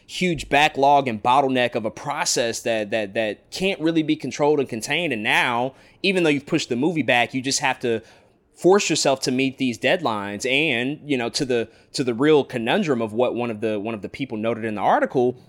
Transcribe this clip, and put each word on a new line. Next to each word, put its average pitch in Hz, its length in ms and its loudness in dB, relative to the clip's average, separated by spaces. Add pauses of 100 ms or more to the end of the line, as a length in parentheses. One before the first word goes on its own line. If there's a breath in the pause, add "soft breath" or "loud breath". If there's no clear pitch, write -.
huge - 440 -4
backlog 143 580 4
and 107 160 -6
bottleneck 127 520 2
of 113 100 -4
a 107 60 -4
process 143 720 -4
that, 110 280 -2
that, 104 220 -4
that 110 380 -4
can't 190 280 -4
really 160 240 0
be 151 120 0
controlled 147 440 0
and 131 80 0
contained. 143 460 -2
And 107 100 -4
now, 131 500 0 (300 soft breath)
even 185 200 2
though 160 80 4
you've 143 160 -2
pushed - 200 -2
the 123 80 -2
movie 151 280 0
back, 120 300 2
you 135 80 -2
just 131 180 -2
have 131 220 -2
to 113 200 0 (540 soft breath)
force 196 340 4
yourself 139 320 0
to 143 100 -2
meet 131 260 0
these 123 200 0
deadlines. 120 720 -2
And, 135 500 0 (100)
you 143 80 2
know, 117 120 -2
to 143 160 -4
the, 120 240 0 (240 soft breath)
to 143 100 -2
the 123 100 0
real 143 300 4
conundrum 131 580 -2
of 107 120 -4
what 113 220 2
one 120 160 -4
of 107 100 -8
the, 107 180 -2
one 110 140 -6
of 104 80 -8
the 98 80 -10
people 131 280 -8
noted 113 280 -4
in 107 100 -4
the 95 60 -6
article, 135 520 0 (160)